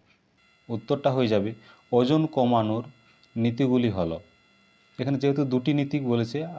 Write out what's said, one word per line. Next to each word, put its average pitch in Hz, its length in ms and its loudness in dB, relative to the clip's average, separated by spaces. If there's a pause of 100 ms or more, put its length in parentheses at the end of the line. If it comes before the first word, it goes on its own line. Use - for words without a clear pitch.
(680)
উত্তরটা 135 420 -2
হয়ে 127 220 2
যাবে, 104 180 0 (420)
ওজন 127 340 4
কমানোর 120 580 0 (520)
নীতিগুলি 120 540 2
হলো, 85 280 -4 (800)
এখানে 135 200 -2
যেহেতু 139 260 0
দুটি 127 300 0
নীতি 143 260 -2
বলেছে, 120 380 -2 (200)